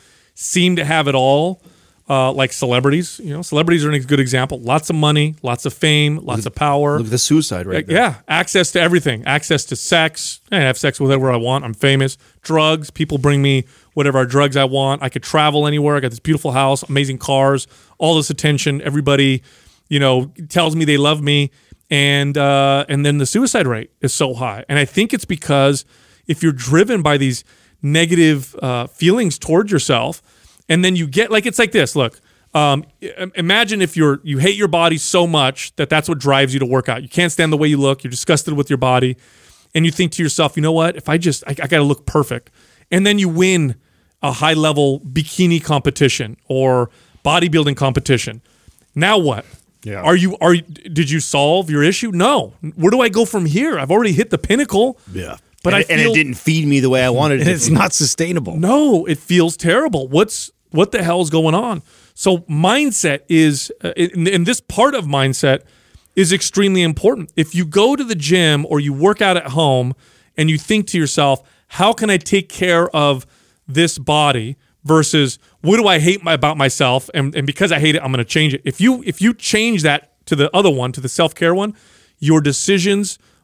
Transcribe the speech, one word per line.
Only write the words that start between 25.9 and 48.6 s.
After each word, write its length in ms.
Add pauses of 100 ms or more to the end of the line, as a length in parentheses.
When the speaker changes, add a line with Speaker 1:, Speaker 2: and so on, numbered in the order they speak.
Speaker 1:
if 160
you're 80
driven 500
by 160
these 280 (360)
negative, 800
uh, 260
feelings 500
towards 340
yourself, 500 (480)
and 140
then 120
you 120
get, 220
like, 160
it's 140
like 140
this. 220
Look, 260 (320)
um, 320 (160)
i-, 340
imagine 460
if 160
you're, 260
you 140
hate 180
your 140
body 280
so 300
much 480
that 140
that's 180
what 120
drives 340
you 80
to 40
work 240
out. 140
You 60
can't 220
stand 200
the 60
way 100
you 100
look. 260
You're 80
disgusted 420
with 160
your 80
body, 400 (580)
and 100
you 60
think 220
to 100
yourself, 320
"You 60
know 100
what? 240
If 140
I 80
just, 280
I, 60
I 160
gotta 160
look 220
perfect." 440 (420)
And 140
then 140
you 80
win 480 (460)
a 100
high-level 720
bikini 600
competition 760 (100)
or 420 (360)
bodybuilding 500
competition. 680 (540)